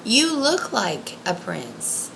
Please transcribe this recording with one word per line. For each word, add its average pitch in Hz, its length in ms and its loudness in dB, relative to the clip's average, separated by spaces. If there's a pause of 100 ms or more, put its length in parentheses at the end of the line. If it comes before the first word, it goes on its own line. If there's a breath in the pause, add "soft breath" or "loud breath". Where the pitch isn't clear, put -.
you 302 320 4
look 294 380 2
like 170 520 -2
a 180 80 0
prince. - 840 -6